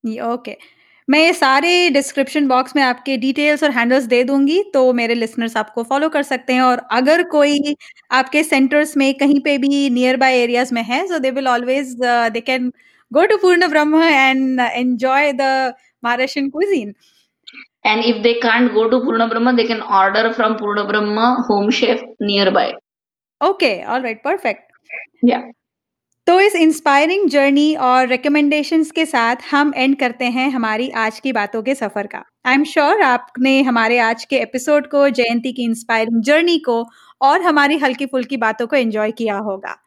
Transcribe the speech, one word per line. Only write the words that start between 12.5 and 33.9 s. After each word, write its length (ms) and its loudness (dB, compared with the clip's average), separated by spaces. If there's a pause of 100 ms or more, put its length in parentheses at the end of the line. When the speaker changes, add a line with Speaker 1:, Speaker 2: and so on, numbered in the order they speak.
Speaker 1:
go 100 4
to 180 2
Purna 200 4
Brahma 460 2
and 500 2 (220)
enjoy 500 0
the 400 0 (340)
Maharashtrian 500 -2
cuisine। 360 -2 (960)
Speaker 2:
And 160 0
if 140 0
they 180 2 (120)
can't 280 2
go 180 2
to 80 2
Purna 320 0
Brahma, 200 0
they 180 0
can 100 -4 (120)
order 440 2
from 260 0
Purna 280 -4
Brahma 460 0 (160)
home 180 0 (100)
chef 160 0 (340)
nearby। 420 0 (720)
Speaker 1:
ओके, 400 -2
ऑलराइट, 400 -6
परफेक्ट। 380 -4 (640)
Speaker 2:
या। 180 2 (840)
Speaker 1:
तो 140 6
इस 140 4
इंस्पायरिंग 720 2
जर्नी 460 2
और 340 2
रिकमेंडेशंस 840 0
के 160 -2
साथ 300 0 (140)
हम 260 2
एंड 200 2
करते 280 -4
हैं 260 -2
हमारी 380 -4
आज 320 -4
की 120 -4
बातों 300 -4
के 120 -2
सफर 320 -6
का। 180 -14 (220)
I 100 2
am 80 2
sure 380 0
आपने 600 0
हमारे 360 0